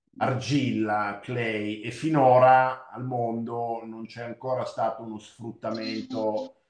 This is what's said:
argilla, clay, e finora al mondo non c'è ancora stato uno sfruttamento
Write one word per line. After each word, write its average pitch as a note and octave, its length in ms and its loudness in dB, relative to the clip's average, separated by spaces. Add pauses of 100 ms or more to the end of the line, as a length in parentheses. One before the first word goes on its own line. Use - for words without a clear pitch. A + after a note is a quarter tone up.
(160)
argilla, A2 1040 0
clay, G#2+ 600 -4
e A#2 80 -8
finora C3 1000 6
al A#2+ 160 -10
mondo A#2 800 -4
non A2+ 220 -12
c'è A#2+ 160 -14
ancora A#2+ 420 -4
stato - 380 -4
uno A2 160 -10
sfruttamento A2 1400 -6 (160)